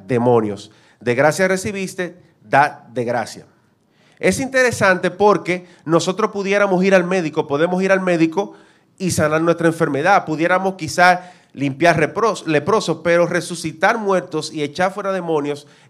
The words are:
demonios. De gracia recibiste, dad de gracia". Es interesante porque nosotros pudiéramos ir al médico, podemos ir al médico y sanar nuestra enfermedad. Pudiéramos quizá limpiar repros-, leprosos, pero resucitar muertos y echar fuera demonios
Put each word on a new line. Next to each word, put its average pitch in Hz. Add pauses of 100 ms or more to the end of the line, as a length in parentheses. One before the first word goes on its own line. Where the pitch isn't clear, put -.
demonios. 117 (280)
De 120
gracia 151
recibiste, 190 (220)
dad 143 (100)
de 117
gracia". 113 (760)
Es 190
interesante 233
porque 180 (180)
nosotros 180
pudiéramos 196
ir 190
al 180
médico, 160
podemos 175
ir 190
al 190
médico 175 (440)
y 185
sanar 156
nuestra 165
enfermedad. 160
Pudiéramos 180
quizá 175 (220)
limpiar 139
repros-, 190
leprosos, 160
pero 175
resucitar 175
muertos 180
y 156
echar 180
fuera 196
demonios 156 (220)